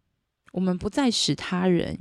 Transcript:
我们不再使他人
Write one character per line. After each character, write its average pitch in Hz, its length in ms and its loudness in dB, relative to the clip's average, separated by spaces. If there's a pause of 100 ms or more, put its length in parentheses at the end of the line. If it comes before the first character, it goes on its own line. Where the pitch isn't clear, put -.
(520)
我 - 80 -6
们 180 180 0
不 202 120 -4
再 269 200 2
使 - 240 0
他 185 340 -2
人 175 340 2